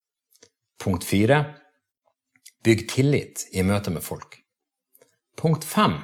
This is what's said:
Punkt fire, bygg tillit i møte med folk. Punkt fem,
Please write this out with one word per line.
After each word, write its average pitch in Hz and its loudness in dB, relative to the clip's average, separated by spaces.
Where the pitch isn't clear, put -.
Punkt 92 -4
fire, 113 4
bygg 110 2
tillit 131 0
i 92 0
møte 101 0
med 76 -8
folk. - -14
Punkt 156 0
fem, 139 2